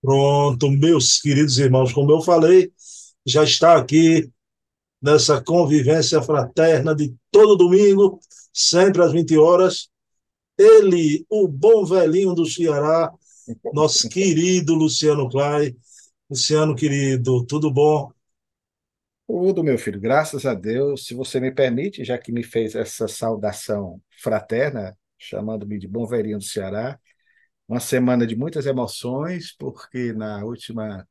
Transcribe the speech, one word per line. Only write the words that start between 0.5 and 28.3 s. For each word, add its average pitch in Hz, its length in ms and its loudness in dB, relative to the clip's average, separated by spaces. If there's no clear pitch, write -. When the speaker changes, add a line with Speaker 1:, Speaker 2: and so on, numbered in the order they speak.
Speaker 1:
meus 143 500 2
queridos 143 380 0
irmãos, 131 340 2
como 143 180 0
eu 160 100 4
falei, 175 520 4
já 131 180 2
está 165 340 4
aqui 156 540 2
nessa 147 420 2
convivência 151 800 2
fraterna 151 720 0
de 147 200 -4
todo 208 260 6
domingo, 196 640 4
sempre 180 500 2
às 151 100 2
vinte 160 240 0
horas, 175 520 4
ele, 175 680 6
o 208 200 0
bom 196 360 4
velhinho 180 500 0
do 165 120 -2
Ceará, 160 680 -2
nosso 151 360 -2
<laughs> - 20 -10
querido 175 640 0
Luciano 147 540 0
Clay. 143 480 -2
Luciano, 151 440 0
querido, 131 720 -2
tudo 151 240 -4
bom? 147 420 0
Speaker 2:
Tudo, 180 380 -2
meu 127 140 0
filho, 98 220 -10
graças 135 460 -2
a 123 80 -2
Deus. 123 520 -6
Se 120 80 -14
você 127 260 -6
me 131 100 -4
permite, 131 540 -4
já 120 140 -8
que - 140 -16
me 117 100 -6
fez 113 320 -6
essa 110 340 -8
saudação 104 920 -8
fraterna, 110 760 -6
chamando-me 104 600 -12
de 95 100 -16
bom 113 180 -8
velhinho 107 320 -6
do 101 60 -14
Ceará, 107 540 -10
uma 120 140 -8
semana 123 460 -2
de 110 100 -8